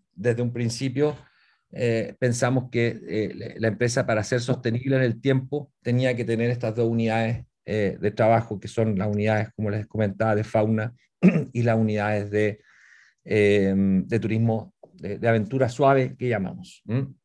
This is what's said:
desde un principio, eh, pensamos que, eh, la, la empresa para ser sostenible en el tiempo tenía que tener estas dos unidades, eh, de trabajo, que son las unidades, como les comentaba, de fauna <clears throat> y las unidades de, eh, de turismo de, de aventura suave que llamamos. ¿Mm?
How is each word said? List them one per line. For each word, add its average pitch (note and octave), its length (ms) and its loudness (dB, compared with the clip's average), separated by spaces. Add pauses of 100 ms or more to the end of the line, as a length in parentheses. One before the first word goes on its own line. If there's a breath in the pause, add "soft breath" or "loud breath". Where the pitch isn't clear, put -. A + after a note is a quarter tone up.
(140)
desde A2+ 280 0
un A#2+ 100 -2
principio, B2+ 640 -2 (560 soft breath)
eh, A2+ 480 -2
pensamos B2+ 500 0
que, A#2 380 -2
eh, G#2 280 -4
la, - 220 -12
la A2+ 120 0
empresa A#2+ 360 0
para G#2+ 200 0
ser B2 160 0
sostenible B2 560 0
en C3 60 2
el A#2 180 0
tiempo C3+ 500 -2 (100)
tenía B2+ 320 0
que A#2 120 -4
tener A#2 240 0
estas A#2+ 260 -4
dos A#2 140 2
unidades, A2+ 560 0 (200)
eh, G2+ 360 -2
de G2+ 100 0
trabajo, A2+ 480 2
que A#2 80 -12
son A2 300 0
las G#2 100 0
unidades, G#2+ 480 0
como G#2+ 140 -4
les G#2 180 -4
comentaba, G#2+ 480 0
de G#2+ 80 0
fauna A2 500 0 (280 soft breath)
<clears throat> E3 320 4
y A#2+ 100 0
las A2+ 140 2
unidades G#2+ 540 0
de, G#2 280 0 (640 soft breath)
eh, G2+ 540 4
de G2 420 2
turismo A2 540 -2 (180)
de, - 280 -10
de A#2 100 -2
aventura A#2 400 0
suave C3+ 480 2
que B2+ 100 -4
llamamos. G2 560 -6
¿Mm? B2 200 -4 (220)